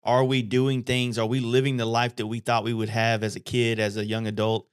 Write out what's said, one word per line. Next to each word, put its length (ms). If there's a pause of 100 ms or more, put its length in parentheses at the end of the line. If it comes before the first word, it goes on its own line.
Are 200
we 160
doing 420
things? 340
Are 80
we 140
living 380
the 80
life 320
that 100
we 140
thought 240
we 80
would 160
have 340
as 140
a 20
kid, 400
as 160
a 80
young 240
adult? 460